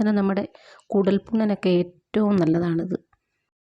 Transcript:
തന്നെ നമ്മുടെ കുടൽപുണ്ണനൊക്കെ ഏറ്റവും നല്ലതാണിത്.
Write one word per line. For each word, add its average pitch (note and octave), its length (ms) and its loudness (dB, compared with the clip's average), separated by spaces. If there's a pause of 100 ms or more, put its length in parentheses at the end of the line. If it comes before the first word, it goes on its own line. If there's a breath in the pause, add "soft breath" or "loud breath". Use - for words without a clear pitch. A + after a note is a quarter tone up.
തന്നെ G#3+ 200 0
നമ്മുടെ G3 260 -2 (480 loud breath)
കുടൽപുണ്ണനൊക്കെ G3 800 0 (100)
ഏറ്റവും G3+ 540 -2
നല്ലതാണിത്. E3+ 640 0 (640)